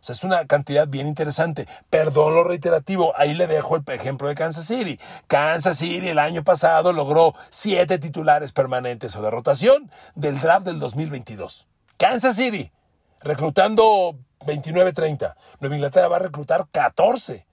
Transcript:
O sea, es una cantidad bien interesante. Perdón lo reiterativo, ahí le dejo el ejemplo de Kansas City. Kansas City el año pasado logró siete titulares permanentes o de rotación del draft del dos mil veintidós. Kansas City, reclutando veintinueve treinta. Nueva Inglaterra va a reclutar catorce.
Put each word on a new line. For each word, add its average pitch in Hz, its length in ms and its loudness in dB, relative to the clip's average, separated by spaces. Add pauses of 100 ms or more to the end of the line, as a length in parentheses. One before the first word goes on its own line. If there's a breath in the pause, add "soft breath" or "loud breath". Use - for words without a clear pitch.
O - 20 -20
sea, 127 100 -12
es - 100 -12
una 175 240 0
cantidad 143 400 2
bien 139 180 -6
interesante. 151 640 -4 (240 loud breath)
Perdón 156 420 2
lo 170 100 6
reiterativo, 170 720 0
ahí 147 200 0
le 175 100 0
dejo 156 300 0
el 151 100 -2
ejemplo 135 420 -6
de 147 60 -4
Kansas 160 320 -6
City. 208 340 -4 (280 loud breath)
Kansas 156 500 0
City 175 300 -6
el 165 100 -2
año 156 260 0
pasado 165 480 4
logró 151 440 4 (160 loud breath)
siete 180 480 0
titulares 151 520 0
permanentes 123 640 -4
o 101 60 -10
de 107 80 -2
rotación 156 600 2 (240 loud breath)
del 143 260 -4
draft 175 240 2
del 170 140 -6
dos 123 160 -6
mil 156 160 -6
veintidós. - 560 -14 (300)
Kansas 233 380 2
City, 208 360 -4 (480)
reclutando 185 960 2 (280)
veintinueve 160 500 0
treinta. 151 440 -4 (220 soft breath)
Nueva 135 160 -6
Inglaterra 143 320 2
va 170 80 0
a 180 60 0
reclutar 160 500 -4
catorce. 151 800 0